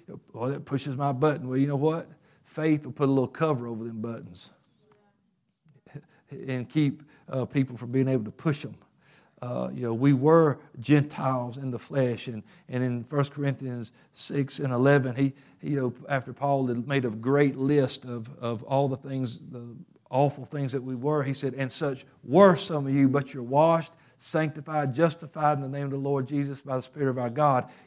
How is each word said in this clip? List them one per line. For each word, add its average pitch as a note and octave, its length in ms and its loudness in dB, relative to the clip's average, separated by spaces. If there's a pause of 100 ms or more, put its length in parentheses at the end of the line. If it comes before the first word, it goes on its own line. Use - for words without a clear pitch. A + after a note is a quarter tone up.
(340)
"Oh, A#2 140 -4
that C#3+ 160 -6
pushes C#3 320 -4
my C#3 160 0
button." C#3 360 0
Well, B2+ 80 -2
you C#3 100 4
know C#3+ 100 -2
what? D#3 320 -2 (360)
Faith D#3 400 -2
will B2+ 80 -12
put C#3+ 160 2
a C#3 40 4
little C3 160 2
cover C#3 380 -2
over A#2 180 -8
them A2+ 160 -8
buttons G#2+ 500 -10 (1400)
<laughs> D3 100 -16 (300)
and B2+ 380 -8
keep, D3 340 0 (260)
uh, B2+ 180 -2
people B2+ 300 0
from A#2+ 160 -10
being C3 160 2
able B2+ 160 0
to - 60 -8
push - 340 -4
'em. - 120 -12 (640)
Uh, B2 320 -4
you C3 120 -6
know, A2+ 100 -2
we C3+ 180 4
were D3 460 6 (220)
Gentiles C3 760 0
in C3+ 140 -8
the A#2 80 -6
flesh, B2+ 500 -2
and, A2 140 -10 (260)
and B2+ 140 -2
in A#2+ 220 -2
First C#3+ 280 0
Corinthians C3+ 600 -6 (200)
six - 460 -6
and C3+ 140 -2
eleven, B2+ 440 4
he, C3+ 160 0 (280)
he, D3+ 100 -6
you C#3+ 60 0
know, B2+ 180 -2 (160)
after C3 240 -4
Paul C#3 320 0
had A#2+ 200 -4
made C3+ 200 0
a A2+ 40 -2
great C3 460 2
list C3+ 480 0
of, A#2+ 240 -10 (100)
of A#2 260 -4
all C3+ 240 0
the C3 100 -4
things, C3 400 -6 (120)
the A#2+ 240 -14 (360)
awful C3+ 340 0
things C#3 280 -6
that C3 100 -4
we C3 120 -8
were, C#3+ 280 0
he C3+ 100 -2
said, C3 220 -6
"And C3 180 -6
such C#3 320 -6 (180)
were F3+ 340 8
some D3 300 -4
of C3+ 60 0
you, C#3 160 6
but C3+ 240 0
you're C3 100 -10
washed, D#3 520 2 (240)
sanctified, D3+ 760 -2
justified D3+ 640 0
in C#3 60 -6
the C3 60 -8
name C#3+ 160 -6
of C3+ 80 -6
the C#3 40 -6
Lord C#3 320 -2
Jesus C#3+ 320 -4
by C3 160 -6
the B2+ 60 -4
Spirit C#3 260 -2
of B2+ 80 0
our B2 140 -2
God." C3 400 2 (160)